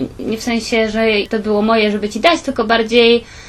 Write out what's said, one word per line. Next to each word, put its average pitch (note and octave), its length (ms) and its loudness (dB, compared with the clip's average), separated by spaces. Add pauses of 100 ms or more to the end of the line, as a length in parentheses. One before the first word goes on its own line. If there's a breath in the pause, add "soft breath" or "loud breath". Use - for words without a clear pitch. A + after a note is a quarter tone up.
(200)
Nie A3 180 -4
w A3 60 -12
sensie, A3+ 460 -2
że A3 120 -2 (280)
to A3+ 100 -2
było G#3 220 0
moje, A3 300 2
żeby G#3 180 -4
ci A3 100 -8
dać, E4 220 2
tylko C4 220 -4
bardziej, A3+ 600 2 (260 loud breath)